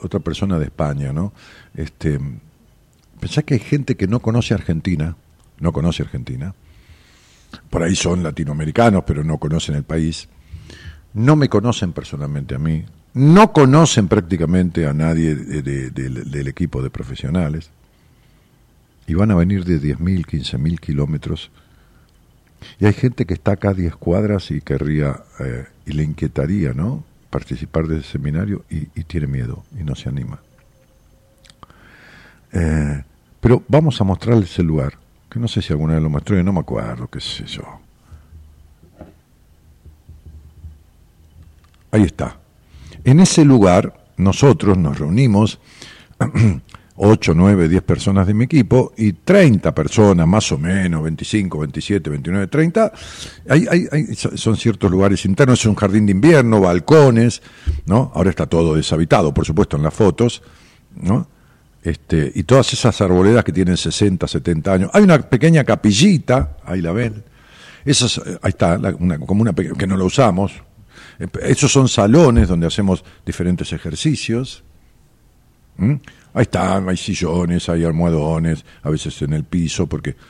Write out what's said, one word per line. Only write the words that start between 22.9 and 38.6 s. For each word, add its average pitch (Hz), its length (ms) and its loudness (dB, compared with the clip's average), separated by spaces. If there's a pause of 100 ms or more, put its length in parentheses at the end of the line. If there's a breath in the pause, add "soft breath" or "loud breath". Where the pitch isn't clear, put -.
gente 127 320 -2
que - 100 -6
está 101 180 -2
acá 101 180 0
a 98 40 0
diez 85 220 -4
cuadras 101 540 -2
y 73 100 -6
querría, 71 600 -2 (200)
eh, 64 240 -8 (220)
y 67 60 -10
le 73 100 -4
inquietaría, 76 720 -4
¿no?, 117 300 -6 (260)
participar 71 560 -6
del 80 180 -6
seminario 78 640 -6
y, 76 260 -10
y 82 100 -10
tiene 78 240 -6
miedo 64 360 -8 (140)
y 90 40 -10
no 73 120 -6
se - 160 -10
anima. 64 280 -10 (2250 soft breath)
Eh, 78 500 -2 (380)
pero 117 280 4
vamos 151 320 2
a 104 40 0
mostrarles 98 540 0
el 87 80 2
lugar, 71 320 -2 (320)
que - 80 -8
no 117 100 -2
sé - 140 -4
si - 100 -6
alguna 78 220 -2
vez 78 80 0
lo 78 80 -2
mostró, 82 280 -2
y 87 60 2
no 98 80 0
me 90 80 -2
acuerdo, 60 480 -8
qué - 120 -14
sé - 260 -12
yo. - 160 -14 (4000 soft breath)